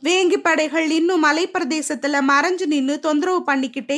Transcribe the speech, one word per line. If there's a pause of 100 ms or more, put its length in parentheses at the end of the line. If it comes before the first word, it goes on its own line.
வேங்கி
படைகள்
இன்னும்
மலை
பிரதேசத்துல
மறைஞ்சு
நின்னு
தொந்தரவு
பண்ணிக்கிட்டே